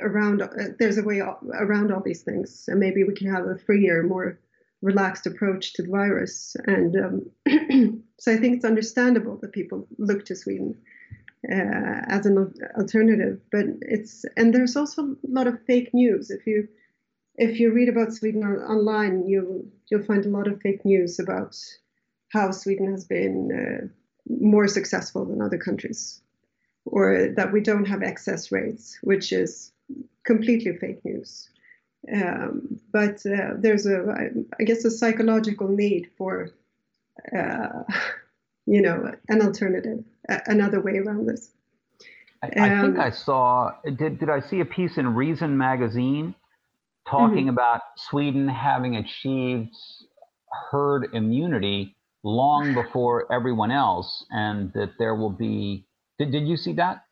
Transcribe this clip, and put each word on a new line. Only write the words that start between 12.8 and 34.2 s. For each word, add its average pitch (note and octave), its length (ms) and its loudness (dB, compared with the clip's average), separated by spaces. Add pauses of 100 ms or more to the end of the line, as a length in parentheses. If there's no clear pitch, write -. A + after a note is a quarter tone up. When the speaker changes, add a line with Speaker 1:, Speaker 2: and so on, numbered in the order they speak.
Speaker 1:
alternative. G#3 580 4 (120)
But G#3 140 0 (160)
it's, - 440 -6 (100)
and A3+ 180 6
there's B3+ 220 4
also D4 280 -2
a C#4 120 -4 (120)
lot B3+ 200 2
of A#3+ 200 -2
fake B3 260 2
news. A#3+ 380 4
If G3 160 -8
you, G#3+ 200 0 (680)
if A3+ 240 2
you A#3 120 6
read A#3+ 180 4
about A3 240 2
Sweden G#3+ 300 -2
on-, G3+ 160 0
online, G#3 680 0
you, F#3+ 420 -2 (200)
you'll G#3 160 0
find G3+ 200 2
a G#3 40 0
lot G3+ 180 -2
of G3+ 140 -2
fake G3 240 -2
news F#3 340 4
about F#3 360 -6 (760)
how G#3 220 2
Sweden G3 400 -2
has F#3+ 140 -8
been, F#3+ 480 -2
uh, - 340 -6 (400)
more G#3 400 6
successful F#3+ 560 -4
than - 180 -4
other F#3+ 160 -2
countries, - 600 -8 (680)
or F#3+ 500 2
that F#3+ 180 0
we G#3 80 4
don't G#3 240 2
have G3 160 -2
excess F#3+ 500 -6
rates, - 500 -6
which G3 300 0
is - 400 -4 (540)
completely A3 500 2
fake - 300 -10
news. - 440 -12 (600)
Um, - 680 -4 (120)
but, G#3 340 0
uh, G3 320 -2
there's G#3 280 2
a, G3 240 0
I, - 200 -4 (300)